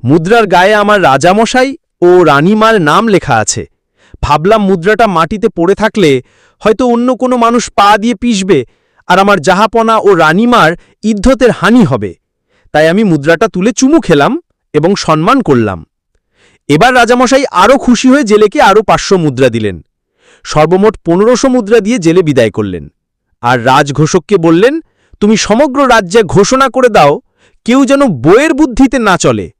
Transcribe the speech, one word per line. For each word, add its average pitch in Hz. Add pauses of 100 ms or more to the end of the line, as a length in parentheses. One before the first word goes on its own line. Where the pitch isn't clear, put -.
মুদ্রার 180
গায়ে 185
আমার 208
রাজামশাই 208 (240)
ও 175
রানীমার 208
নাম 170
লেখা 156
আছে। 107 (520)
ভাবলাম 185
মুদ্রাটা 196
মাটিতে 190
পড়ে 170
থাকলে 185 (360)
হয়তো 220
অন্য 240
কোনো 254
মানুষ 233
পা 208
দিয়ে 226
পিষবে, 190 (420)
আর 180
আমার 196
জাহাপনা 220
ও 196
রানীমার 170 (300)
ইজ্জতের 226
হানি 208
হবে, 107 (580)
তাই 151
আমি 196
মুদ্রাটা 165
তুলে 190
চুমু 269
খেলাম 170 (300)
এবং 165
সম্মান 175
করলাম।" 107 (840)
এবার 208
রাজামশাই 247
আরও 214
খুশি 247
হয়ে 277
জেলেকে 214
আরও 208
পাঁচশো 185
মুদ্রা 135
দিলেন। 107 (600)
সর্বমোট 185
পনেরোশো 214
মুদ্রা 233
দিয়ে 226
জেলে 165
বিদায় 127
করলেন। 90 (480)
আর 120
রাজঘোষককে 147
বললেন, 185 (400)
"তুমি 214
সমগ্র 262
রাজ্যে 220
ঘোষণা 254
করে 254
দাও, 180 (440)
কেউ 262
যেন 277
বইয়ের 196
বুদ্ধিতে 262
না 208
চলে 110